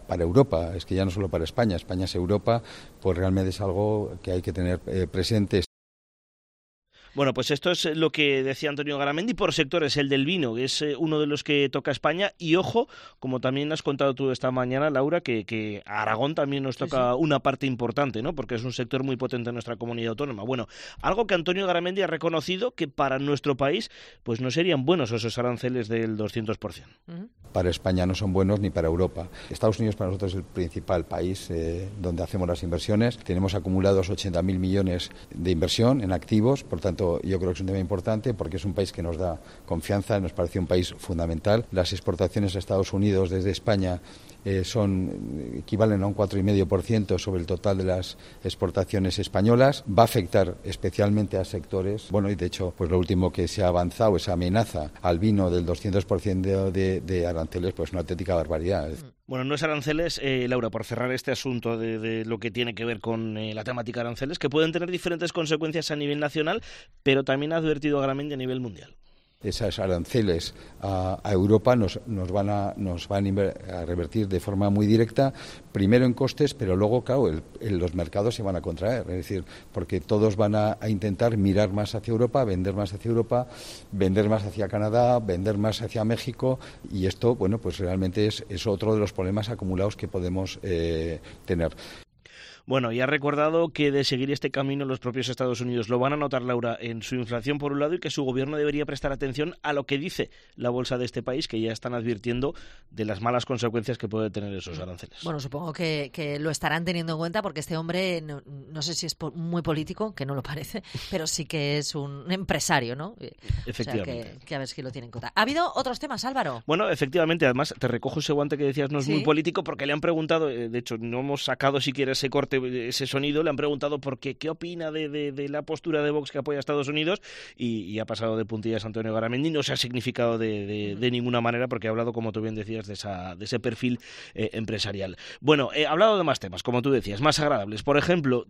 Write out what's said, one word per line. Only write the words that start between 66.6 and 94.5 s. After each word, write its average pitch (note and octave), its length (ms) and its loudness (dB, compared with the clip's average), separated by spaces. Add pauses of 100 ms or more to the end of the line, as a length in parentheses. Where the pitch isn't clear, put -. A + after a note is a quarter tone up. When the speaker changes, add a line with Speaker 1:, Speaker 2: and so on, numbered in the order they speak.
Speaker 2:
pero C3+ 220 6
también C#3+ 300 0
ha E3 40 2
advertido D3 440 2
Garamendi C#3 320 -2
a C#3 40 -6
nivel B2+ 220 -2
mundial. A2 340 -8 (480)
Speaker 1:
Esas G2 360 -2
aranceles F#2+ 800 0 (240)
a, F#2+ 420 -2
a G#2 120 -2
Europa G#2 420 6
nos, G#2 320 2
nos F#2 240 -4
van G2 180 0
a, G2+ 280 0
nos F2+ 320 -4
van G2 160 2
inver-, G2 440 0
a F2+ 140 -6
revertir F2 460 0
de F#2 100 0
forma G2+ 300 2
muy G2+ 180 4
directa, A#2 460 4 (400)
primero G#2+ 320 6
en B2 80 4
costes, C3+ 400 2
pero F#2 240 0
luego, G#2+ 260 4
claro, B2+ 240 2
el, D#2 160 0 (160)
el, G#2 180 0
los E2 160 0
mercados G2 420 0
se - 60 -6
van F#2+ 140 -2
a E2+ 60 -2
contraer, F#2+ 400 -2
es F2+ 160 -6
decir, F2+ 260 -4 (300)
porque F#2 260 -2
todos G#2 380 4
van G#2+ 180 4
a, G#2+ 240 2
a G#2+ 80 -4
intentar G#2+ 480 2
mirar G2 380 4
más G#2 200 -2
hacia A2+ 200 -2
Europa, A#2+ 320 2
vender F#2 280 0
más G2+ 200 -2
hacia G#2+ 160 -4
Europa, A#2 400 2 (420)
vender G2 380 4
más G#2+ 160 2
hacia G2+ 240 -4
Canadá, A#2 500 4
vender G2+ 380 0
más G#2 240 0
hacia A2 240 -2
México, B2+ 520 0 (320)
y F#2+ 180 0
esto, A#2+ 280 2
bueno, G#2 240 2
pues F2+ 200 -6
realmente F#2+ 480 0
es, - 200 -4
es F2+ 180 -6
otro G#2+ 280 2
de G#2+ 80 4
los G2 100 0
problemas G2 380 -2
acumulados F#2+ 480 -2
que G2+ 100 -6
podemos, F#2 560 -4
eh, E2 560 -2 (240)
tener. E2 320 -2 (880)
Speaker 2:
Bueno, B2 280 0
y B2 80 0
ha C3 40 4
recordado D3 680 2
que D3 180 2
de C#3 140 2
seguir C3+ 260 0
este C#3+ 180 -2
camino C#3 360 -2